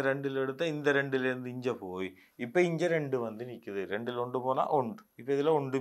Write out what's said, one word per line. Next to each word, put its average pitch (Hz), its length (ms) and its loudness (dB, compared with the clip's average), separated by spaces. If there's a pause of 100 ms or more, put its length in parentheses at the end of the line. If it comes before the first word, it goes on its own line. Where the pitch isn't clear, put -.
ரெண்டில் 135 360 0
எடுத்தா 135 220 -2 (100)
இந்த 147 140 2 (100)
ரெண்டிலிருந்து 131 560 0
இங்க 123 160 -2 (140)
போய், 92 240 -4 (360)
இப்ப 147 240 2
இங்க 165 140 0 (120)
ரெண்டு 139 300 0
வந்து 110 260 -8
நிக்குது. 104 300 -6 (120)
ரெண்டில் 120 300 -4
ஒன்று 123 220 -2
போனா 135 200 2 (140)
ஒன்று. 113 240 -4 (180)
இப்ப 120 160 -10
இதுல 147 220 4
ஒன்று 135 220 0